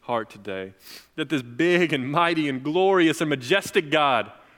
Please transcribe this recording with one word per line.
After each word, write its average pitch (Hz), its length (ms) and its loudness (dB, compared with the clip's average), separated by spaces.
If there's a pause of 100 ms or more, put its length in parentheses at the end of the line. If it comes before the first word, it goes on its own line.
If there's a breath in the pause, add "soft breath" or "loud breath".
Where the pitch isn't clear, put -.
heart 117 280 -4
today. 98 440 -10 (420 loud breath)
That 151 140 -6
this 147 120 0
big 160 520 0
and 131 180 -2
mighty 165 380 0
and 131 120 -4
glorious 175 600 2
and 156 80 0
majestic 147 600 0
God 135 420 2 (260 loud breath)